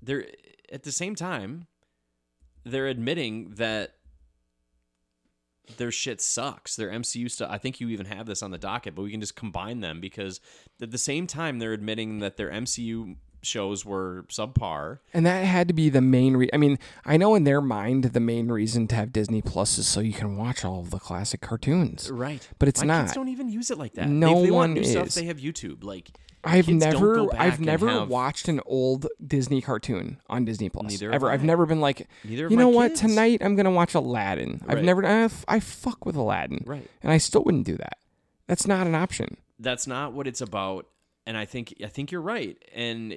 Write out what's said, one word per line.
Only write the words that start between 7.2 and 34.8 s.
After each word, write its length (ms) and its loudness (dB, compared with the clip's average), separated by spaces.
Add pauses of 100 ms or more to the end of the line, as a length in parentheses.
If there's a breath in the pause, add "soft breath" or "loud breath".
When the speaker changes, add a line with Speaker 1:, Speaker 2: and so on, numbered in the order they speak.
Speaker 1:
U 80 -6
stuff. 220 -8
I 60 -6
think 220 -8
you 100 -6
even 160 -6
have 200 -10
this 180 -8
on 80 -10
the 60 -12
docket, 380 -8
but 80 -10
we 80 -8
can 100 -8
just 140 -10
combine 440 -10
them 220 -8
because 380 -12 (420 soft breath)
at 100 -12
the 60 -8
same 300 -4
time, 320 -6
they're 140 -4
admitting 460 -6
that 180 -6
their 140 -6
M 140 -6
C 180 -6
U 320 -8 (280)
shows 420 -4
were 440 -6
subpar. 680 -4 (140)
Speaker 2:
And 120 2
that 200 4
had 220 4
to 60 2
be 160 4
the 120 6
main 360 6
re-, 160 4
I 40 6
mean, 200 6 (280 loud breath)
I 120 4
know 160 6
in 100 6
their 180 6
mind, 440 0
the 140 2
main 300 0
reason 400 0
to 60 0
have 160 -2
Disney 300 0
Plus 380 -2
is 80 -2
so 120 0
you 140 0
can 240 -4
watch 260 -4
all 180 -4
of 100 -8
the 80 -4
classic 420 -6
cartoons. 680 0
Speaker 1:
Right. 360 -8 (120)
Speaker 2:
But 100 6
it's 120 2
Speaker 1:
My 60 2
Speaker 2:
not. 180 4
Speaker 1:
kids 80 -2
don't 160 -4
even 200 -6
use 220 -6
it 80 -6
like 160 -10
that. 140 -2
Speaker 2:
No 320 6
Speaker 1:
They, 40 6
they 60 6
want 200 4
Speaker 2:
one 40 0
Speaker 1:
new 80 0
stuff, 240 2
Speaker 2:
is. 80 -4
Speaker 1:
they 100 -4
have 120 -8
YouTube. 460 -10
Like, 280 -14 (320 soft breath)
Speaker 2:
I've 240 6
Speaker 1:
kids 160 6
don't 100 4
Speaker 2:
never, 220 6
Speaker 1:
go 140 4
back 100 -4
Speaker 2:
I've 180 4
Speaker 1:
and 80 -2
Speaker 2:
never 240 2
Speaker 1:
have 200 0
Speaker 2:
watched 380 -2
an 200 0
old 400 0 (180)
Disney 360 0
cartoon 680 -4
on 160 0
Disney 240 -4
Plus 220 -8
Speaker 1:
Neither 160 -6
have 80 0
Speaker 2:
ever. 160 2
Speaker 1:
I. 20 2
Speaker 2:
I've 100 0
never 220 6
been 160 0
like, 260 0 (160 loud breath)
Speaker 1:
Neither 200 -6
have 80 0
Speaker 2:
"You 60 8
Speaker 1:
my 60 10
Speaker 2:
know 60 10
what? 200 6
Speaker 1:
kids. 120 -2
Speaker 2:
Tonight 420 6
I'm 120 2
gonna 160 4
watch 240 4
Aladdin." 720 -2
I've 100 2
Speaker 1:
Right. 80 2